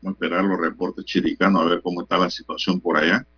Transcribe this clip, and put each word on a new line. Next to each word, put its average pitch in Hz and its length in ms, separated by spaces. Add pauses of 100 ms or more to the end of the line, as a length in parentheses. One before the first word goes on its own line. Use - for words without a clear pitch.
vamos 95 200
a - 40
esperar 87 200
los 95 160
reportes 87 460
chiricanos 92 540
a - 40
ver 85 180
cómo 90 200
está 90 160
la 90 120
situación 90 480
por 82 180
allá. 85 300 (120)